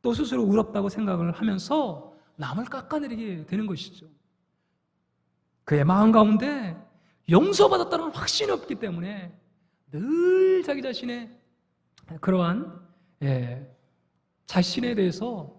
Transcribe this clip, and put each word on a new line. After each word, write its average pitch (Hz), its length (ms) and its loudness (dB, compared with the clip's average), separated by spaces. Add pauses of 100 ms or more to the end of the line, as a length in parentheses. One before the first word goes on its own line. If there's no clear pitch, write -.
또 240 100 0
스스로 247 320 -2
의롭다고 202 460 0
생각을 185 420 -2
하면서 208 800 -4 (240)
남을 156 300 -6
깎아내리게 226 800 -8
되는 214 200 -4
것이죠. - 400 -10 (1600)
그의 147 200 2
마음 202 280 6
가운데 214 640 2 (540)
용서받았다는 339 800 4
확신이 - 400 -4
없기 - 260 -4
때문에 185 600 -10 (540)
늘 349 720 4
자기 285 200 -4
자신의 240 480 -8 (920)
그러한, 185 600 0 (420)
예, 131 480 -2 (760)
자신에 233 480 0
대해서 196 640 -2